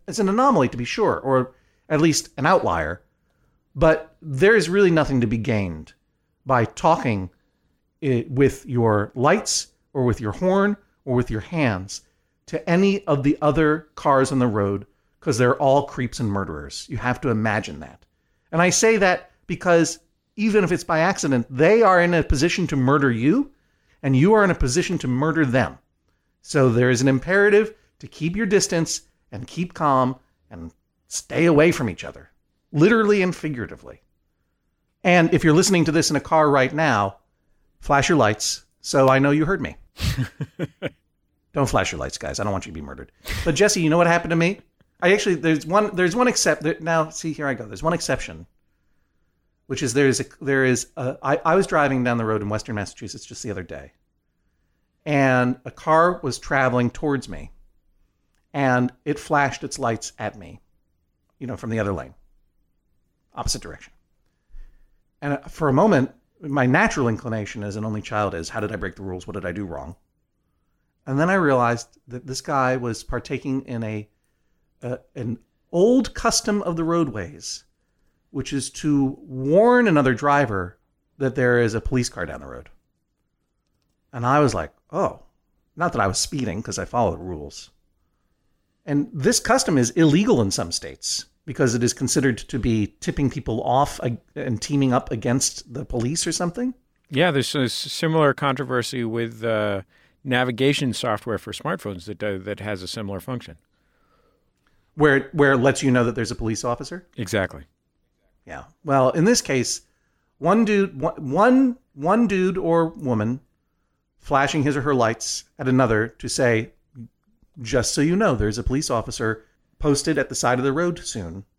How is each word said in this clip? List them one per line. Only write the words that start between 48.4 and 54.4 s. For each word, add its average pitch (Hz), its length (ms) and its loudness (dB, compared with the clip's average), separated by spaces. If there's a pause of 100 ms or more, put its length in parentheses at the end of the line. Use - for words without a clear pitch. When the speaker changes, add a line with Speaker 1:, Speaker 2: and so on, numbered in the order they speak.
Speaker 1:
which 131 160 -6
is 123 120 -2
there 139 140 6
is 127 120 4
a, 123 40 -4 (160)
there 135 240 2
is 127 320 2
a, 131 260 -4
I, 139 220 0
I 165 100 4
was 190 120 4
driving 139 380 2
down 120 140 2
the 113 60 0
road 107 180 0
in 101 60 -4
Western 107 280 -4
Massachusetts 101 500 -10
just - 160 -16
the 107 80 -8
other 95 120 -8
day, 71 300 -16 (1120)